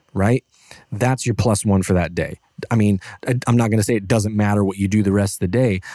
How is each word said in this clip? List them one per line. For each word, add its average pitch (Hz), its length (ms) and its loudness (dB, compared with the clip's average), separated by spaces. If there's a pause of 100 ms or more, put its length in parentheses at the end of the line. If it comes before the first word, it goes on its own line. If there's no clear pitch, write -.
(120)
right? 107 300 2 (480)
That's 120 340 -2
your 113 120 -2
plus - 280 2
one 98 200 2
for - 80 0
that 87 240 0
day. 76 240 -6 (280)
I - 60 -2
mean, 104 260 2 (280)
I, 123 180 0
I'm 120 100 2
not 117 140 2
gonna 110 140 2
say 123 100 0
it 98 140 -4
doesn't 107 260 0
matter 104 300 2
what 95 140 -2
you 101 100 -2
do 104 160 2
the 95 80 2
rest 101 240 0
of - 40 -16
the 95 160 -2
day, 110 260 0 (120)